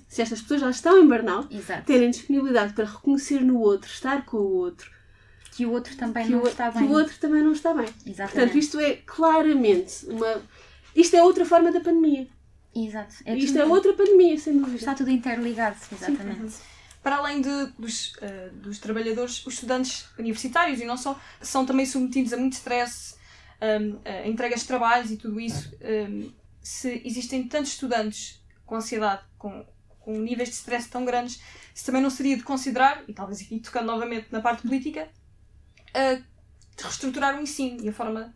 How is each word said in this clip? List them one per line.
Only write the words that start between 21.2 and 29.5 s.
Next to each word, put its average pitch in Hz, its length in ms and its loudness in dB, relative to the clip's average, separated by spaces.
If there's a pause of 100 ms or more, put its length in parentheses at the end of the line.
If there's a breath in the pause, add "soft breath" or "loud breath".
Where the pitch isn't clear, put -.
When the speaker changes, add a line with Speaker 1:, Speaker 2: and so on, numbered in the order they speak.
Speaker 3:
são 262 240 -2
também 269 200 2
submetidos 254 480 -2
a 240 40 -4
muito 262 160 -2
stress, - 640 -6 (460 soft breath)
hum, 214 440 -2
a 196 220 -10
entregas 233 340 -2
de - 60 -12
trabalhos 240 440 2
e 214 60 -8
tudo 214 220 -8
isso. 233 320 -8 (100)
Hum, 208 500 -6 (300)
se 240 440 -8
existem 247 420 -6
tantos 294 240 -4
estudantes 220 680 -6 (260)
com 220 100 -10
ansiedade, 214 460 -2 (160)
com, 196 280 -14 (340)